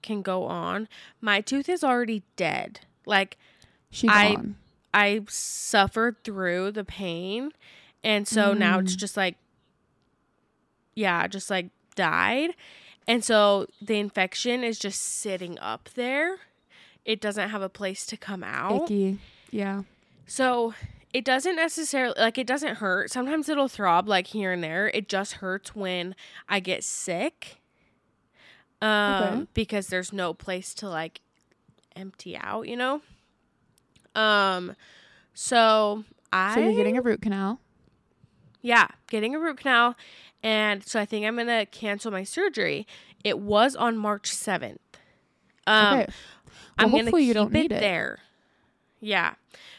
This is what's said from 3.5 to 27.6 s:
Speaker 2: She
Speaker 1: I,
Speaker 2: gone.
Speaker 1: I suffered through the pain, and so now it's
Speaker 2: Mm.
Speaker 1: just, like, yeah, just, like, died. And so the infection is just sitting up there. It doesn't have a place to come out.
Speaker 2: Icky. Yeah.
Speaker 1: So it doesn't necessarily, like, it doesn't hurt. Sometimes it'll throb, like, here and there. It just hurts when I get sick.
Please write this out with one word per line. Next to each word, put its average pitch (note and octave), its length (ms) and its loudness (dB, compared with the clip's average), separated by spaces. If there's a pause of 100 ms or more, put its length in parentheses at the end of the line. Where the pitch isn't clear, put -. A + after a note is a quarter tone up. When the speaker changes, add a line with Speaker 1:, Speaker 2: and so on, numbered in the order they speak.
Speaker 2:
She - 180 0
Speaker 1:
I, G#3 260 8
Speaker 2:
gone. G#3 200 -8 (380)
Speaker 1:
I G#3 360 4
suffered - 960 0
through F#3+ 460 -2
the G#3 120 -6
pain, F#3+ 680 -8 (520)
and G#3 240 0
so G#3 260 4
now F#3 260 4
it's F#3 160 -2
Speaker 2:
Mm. F#3 40 -6
Speaker 1:
just, G3+ 160 -8
like, F#3 220 -2 (1600)
yeah, F3+ 320 0
just, F#3+ 220 -10
like, F#3 200 -2 (260)
died. G3 600 2 (520)
And A3+ 160 2
so G#3 440 4 (140)
the G#3 180 -2
infection G#3 640 -2
is A3+ 160 -4
just G3 220 -6
sitting F3+ 580 -6
up - 360 -10
there. C#4+ 440 -2 (680)
It A3 160 -4
doesn't G#3 280 -4
have G#3 120 -6
a F#3+ 80 -6
place G3 380 -8
to A3 100 -12
come F#3+ 260 -12
out. G3 400 -4
Speaker 2:
Icky. G3+ 360 -2 (320)
Yeah. G3 320 -6 (420)
Speaker 1:
So A#3+ 480 -2 (400)
it B3+ 120 -2
doesn't C4+ 300 2
necessarily, D#4 600 -2
like, A3+ 200 2
it B3+ 100 -2
doesn't C4+ 300 -2
hurt. G3 340 -2
Sometimes C#4 380 -2
it'll C#4+ 180 2
throb, F#3+ 400 2
like, F#3+ 200 2
here G3 240 -4
and F3+ 120 -2
there. E3+ 260 -2
It G#3 180 -4
just G3 260 -4
hurts F#3+ 420 -8
when F#3 400 -6 (340)
I G3 100 2
get F3+ 240 -4
sick. - 720 -6 (1200)